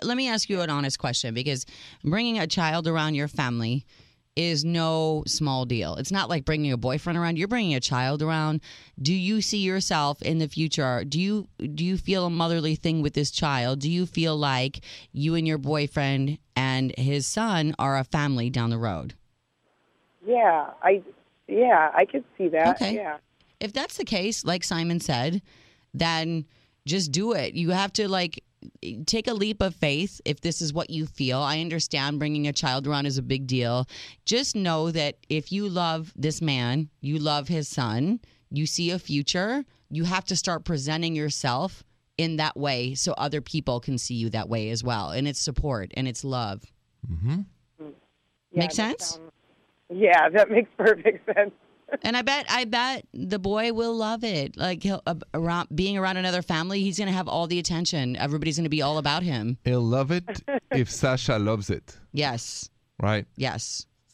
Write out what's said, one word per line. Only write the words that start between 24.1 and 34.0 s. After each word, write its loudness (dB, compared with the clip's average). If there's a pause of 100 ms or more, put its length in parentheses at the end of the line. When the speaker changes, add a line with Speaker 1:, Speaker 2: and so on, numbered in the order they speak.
Speaker 1:
like 0
Simon 0
said, 0 (520)
then 0 (420)
just 0
do 2
it. -2
You 0
have 0
to, 0
like, -2 (600)
take 0
a 0
leap 0
of 0
faith 0
if -2
this -2
is -2
what -4
you -4
feel. -2
I 0
understand -2
bringing 0
a -2
child 0
around 0
is -2
a -2
big -2
deal. 0 (400)